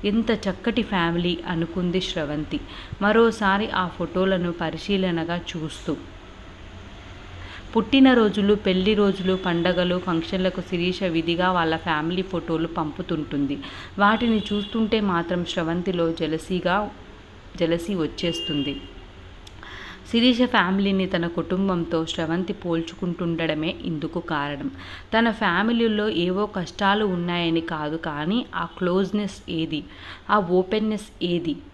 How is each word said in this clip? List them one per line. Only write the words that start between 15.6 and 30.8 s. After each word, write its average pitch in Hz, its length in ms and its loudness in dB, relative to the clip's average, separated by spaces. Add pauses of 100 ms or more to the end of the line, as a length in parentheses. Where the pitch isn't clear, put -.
జెలసీగా, 175 800 0 (680)
జెలసీ 170 360 0
వచ్చేస్తుంది. 151 840 -2 (1300)
శిరీష 233 320 6
ఫ్యామిలీని 196 640 4
తన 175 200 0
కుటుంబంతో 170 800 0
స్రవంతి 170 460 -2
పోల్చుకుంటుండడమే 165 1200 -2 (100)
ఇందుకు 160 360 -4
కారణం. 143 500 -4 (480)
తన 233 120 6
ఫ్యామిలీలో 214 800 2
ఏవో 180 380 2
కష్టాలు 202 580 2
ఉన్నాయని 175 560 2
కాదు, 156 360 -4
కానీ 165 580 -2
ఆ 170 140 -2 (100)
క్లోజ్‌నెస్ 190 720 0
ఏది, 160 360 -2 (460)
ఆ 208 80 6
ఓపెన్‌నెస్ 202 840 0